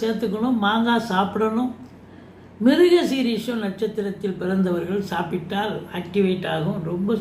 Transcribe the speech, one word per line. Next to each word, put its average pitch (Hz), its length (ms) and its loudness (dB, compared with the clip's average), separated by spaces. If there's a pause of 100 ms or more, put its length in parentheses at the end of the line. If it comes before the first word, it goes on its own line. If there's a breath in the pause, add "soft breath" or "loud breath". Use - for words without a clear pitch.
சேர்த்துக்கணும், 220 640 0
மாங்காய் 226 460 2
சாப்பிடணும். 214 600 0 (960 loud breath)
மிருக 349 300 8 (160)
சீரிஷ 240 520 0
நட்சத்திரத்தில் 202 800 -4
பிறந்தவர்கள் 180 720 0
சாப்பிட்டால் 185 640 -4 (240)
ஆக்டிவேட் 185 540 0
ஆகும். 180 260 -2 (120)
ரொம்ப 196 300 0